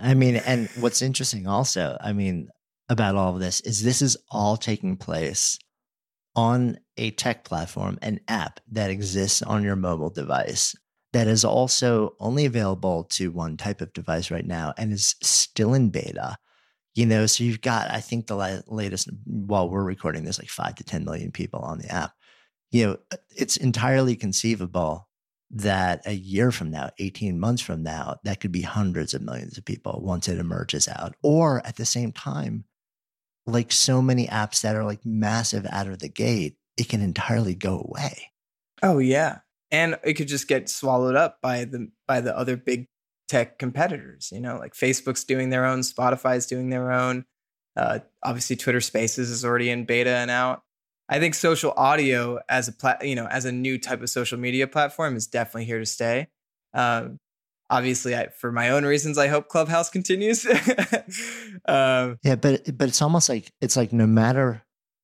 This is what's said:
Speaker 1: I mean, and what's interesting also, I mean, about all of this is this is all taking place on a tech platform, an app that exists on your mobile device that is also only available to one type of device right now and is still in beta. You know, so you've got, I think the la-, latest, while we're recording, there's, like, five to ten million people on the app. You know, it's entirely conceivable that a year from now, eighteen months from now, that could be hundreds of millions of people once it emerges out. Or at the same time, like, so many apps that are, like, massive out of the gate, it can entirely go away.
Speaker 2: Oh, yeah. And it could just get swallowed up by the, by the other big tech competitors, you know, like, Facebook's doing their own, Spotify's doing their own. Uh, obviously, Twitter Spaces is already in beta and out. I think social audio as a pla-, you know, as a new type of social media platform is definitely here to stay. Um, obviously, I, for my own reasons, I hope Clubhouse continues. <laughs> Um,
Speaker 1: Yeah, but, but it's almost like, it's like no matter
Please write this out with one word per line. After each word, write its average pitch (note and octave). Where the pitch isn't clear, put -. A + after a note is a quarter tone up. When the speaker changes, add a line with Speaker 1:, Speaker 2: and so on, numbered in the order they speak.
Speaker 1:
I B2+
mean, B2+
and A#2
what's A#2
interesting B2
also, G2
I G#2+
mean, F#2+
about A2
all F#2
of F#2
this F#2
is G#2
this B2+
is C3+
all G#2+
taking F#2+
place -
on A#2+
a A2+
tech -
platform, F#2
an G#2+
app G#2+
that G#2
exists G2
on G#2+
your G2+
mobile F2
device -
that A#2
is A2
also A#2+
only C3
available F#2+
to F#2
one E2
type G#2
of E2
device E2+
right E2+
now E2
and A2
is G#2
still -
in B2
beta. -
You A#2
know, A2
so A#2+
you've A2+
got, A2+
I A2+
think A2+
the G#2
la-, F#2+
latest, G2+
while G2+
we're F#2+
recording, D#2+
there's, -
like, -
five -
to -
ten D#2
million E2+
people -
on D#2+
the -
app. F2
You A#2+
know, G2
it's -
entirely B2+
conceivable F#2
that F#2+
a G#2
year G2
from D#2+
now, C#2+
eighteen F#2+
months A#2+
from E2
now, D2+
that G2+
could F#2+
be F2
hundreds F2
of -
millions -
of -
people -
once F2+
it F2+
emerges E2+
out. -
Or D3
at A#2+
the A#2
same A#2+
time, A#2
like, A#2
so C3
many B2+
apps G#2+
that A2
are, A2
like, G#2+
massive A2
out G2
of F#2
the D#2
gate, G#2
it B2
can A2
entirely G2+
go F#2+
away. -
Speaker 2:
Oh, F3
yeah. C3+
And D#3+
it D#3
could D3
just C#3
get C3
swallowed B2+
up -
by B2
the, A#2+
by C3
the A#2+
other B2
big B2+
tech B2
competitors, C3
you G2+
know, B2
like, -
Facebook's C3
doing C3
their B2+
own, C3
Spotify's B2+
doing B2+
their B2+
own. B2+
Uh, A2+
obviously, B2
Twitter B2
Spaces A2+
is A#2+
already A#2+
in A#2+
beta A#2+
and B2
out. B2+
I C#3
think D#3+
social D#3+
audio C3
as B2
a A2+
pla-, -
you C3+
know, A#2
as B2+
a B2+
new B2+
type B2+
of A#2+
social A#2+
media B2+
platform D3
is A2
definitely A#2
here A2+
to A2
stay. A#2+
Um, B2
obviously, B2+
I, A#2
for A#2+
my A#2+
own C#3+
reasons, D3
I C#3+
hope D3
Clubhouse E3
continues. G#3
<laughs> A3
Um, B2+
Speaker 1:
Yeah, C3+
but, C3+
but C3+
it's B2
almost D#3
like, A#2
it's B2+
like A#2
no A2+
matter A2+